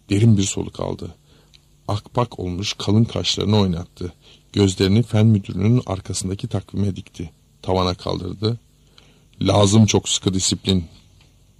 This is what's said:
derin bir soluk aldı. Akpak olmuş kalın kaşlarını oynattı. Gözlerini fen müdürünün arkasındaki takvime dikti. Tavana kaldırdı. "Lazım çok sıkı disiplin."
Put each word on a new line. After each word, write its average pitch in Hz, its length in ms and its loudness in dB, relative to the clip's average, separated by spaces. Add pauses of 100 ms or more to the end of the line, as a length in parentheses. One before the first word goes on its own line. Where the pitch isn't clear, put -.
derin 107 280 4
bir 98 60 2
soluk 87 360 -6
aldı. 92 360 -8 (720)
Akpak 113 520 -4
olmuş 92 340 -6
kalın 107 300 2
kaşlarını 95 540 -2
oynattı. 90 560 -2 (400)
Gözlerini 98 500 4
fen 107 220 2
müdürünün 107 600 2
arkasındaki 95 640 -6
takvime 98 480 -4
dikti. 85 360 -14 (300)
Tavana 92 320 0
kaldırdı. 92 640 -6 (800)
"Lazım 101 440 4
çok 98 240 0
sıkı - 240 -2
disiplin." 92 520 -2 (760)